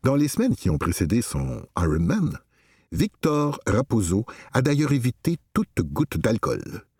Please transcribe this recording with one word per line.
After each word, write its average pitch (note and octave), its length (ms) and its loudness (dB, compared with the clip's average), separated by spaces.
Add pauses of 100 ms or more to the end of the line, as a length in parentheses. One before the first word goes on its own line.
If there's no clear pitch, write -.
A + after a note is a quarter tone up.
Dans C3+ 120 4
les D3 140 2
semaines A#3 260 0
qui - 140 -2
ont D#2 80 2
précédé F#2 460 0
son C2+ 440 -6 (120)
Ironman, D#3 600 0 (540)
Victor D3 720 -2
Raposo G#2+ 600 0 (260)
a - 80 2
d'ailleurs C#3+ 320 2
évité C3+ 460 0 (160)
toute - 260 -2
goutte E2+ 380 -2
d'alcool. C2 680 -2 (160)